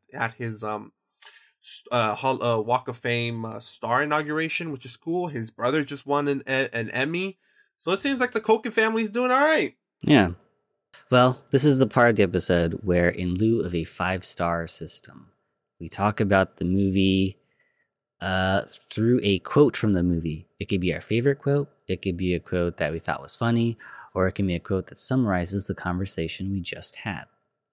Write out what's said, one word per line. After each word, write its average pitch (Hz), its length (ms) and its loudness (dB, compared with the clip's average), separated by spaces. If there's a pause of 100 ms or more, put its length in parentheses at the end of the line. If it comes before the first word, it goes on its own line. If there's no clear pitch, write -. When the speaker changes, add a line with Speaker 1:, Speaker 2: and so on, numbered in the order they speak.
(140)
Speaker 1:
at 117 200 -6
his, 110 280 -8
um, 107 300 -8 (720)
s-, - 260 -8
uh, 110 260 0
Hall, 131 280 -2
uh, 117 160 2
Walk 117 300 -2
of 117 80 -8
Fame, 117 480 -4
uh, 110 160 -12
star 120 420 -2
inauguration, 151 680 -4
which 127 100 -12
is - 140 -10
cool. 175 300 -4
His 117 240 -8
brother 139 340 0
just 139 200 -14
won 143 220 0
an, 139 180 -2
an 127 440 -2
Emmy. 170 480 -4 (420)
So 175 140 -2
it 196 60 0
seems 277 200 -2
like 247 140 0
the 220 80 -2
Culkin 226 320 0
family's 220 380 2
doing 247 200 0
all 262 80 4
right. 294 360 2 (260)
Speaker 2:
Yeah. 101 300 4 (800)
Well, 127 400 4
this 135 120 4
is 143 160 6
the 127 80 6
part 120 220 6
of 110 60 4
the 104 80 6
episode 85 600 2
where, 87 240 4
in 90 280 0
lieu 110 280 2
of 87 120 -4
a 82 80 -2
five-star 87 840 -4
system, - 600 -10 (520)
we 85 80 -12
talk 101 320 -2
about 95 380 2
the 87 80 -4
movie, 95 720 2 (840)
uh, 95 440 0 (260)
through 120 320 2
a 98 180 2
quote - 380 4
from 107 160 2
the 87 80 2
movie. 82 460 -2 (120)
It 98 60 -6
could 98 160 -2
be 87 120 0
our 80 80 -6
favorite 131 380 0
quote, 143 300 -2 (180)
it 92 140 -4
could 90 160 -4
be 90 160 0
a 82 60 -2
quote 87 380 -2
that 78 140 -2
we 82 80 -6
thought - 220 -6
was - 140 -12
funny, 117 420 0 (380)
or 92 120 2
it 90 60 -2
can 98 140 -2
be 87 80 0
a 80 40 -2
quote 92 280 -4
that - 100 -14
summarizes 101 720 0
the 92 80 -4
conversation 92 760 -6
we 98 100 -4
just - 360 -8
had. 87 280 -10 (480)